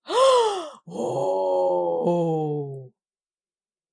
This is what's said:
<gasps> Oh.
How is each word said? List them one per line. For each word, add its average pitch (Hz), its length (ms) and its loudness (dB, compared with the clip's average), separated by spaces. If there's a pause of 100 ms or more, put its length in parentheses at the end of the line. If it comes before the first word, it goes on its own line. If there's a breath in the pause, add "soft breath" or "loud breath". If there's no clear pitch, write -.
<gasps> 320 60 -8 (760 loud breath)
Oh. 170 2000 -2 (1000)